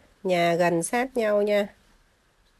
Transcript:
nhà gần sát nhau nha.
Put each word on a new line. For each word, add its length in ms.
nhà 320
gần 280
sát 340
nhau 260
nha. 260